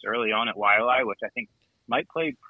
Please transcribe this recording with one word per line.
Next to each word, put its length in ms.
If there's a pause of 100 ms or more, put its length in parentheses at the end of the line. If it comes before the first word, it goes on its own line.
early 280
on 160
at 60
Waialae, 520
which 160
I 60
think 180 (400)
might 220
play 260 (140)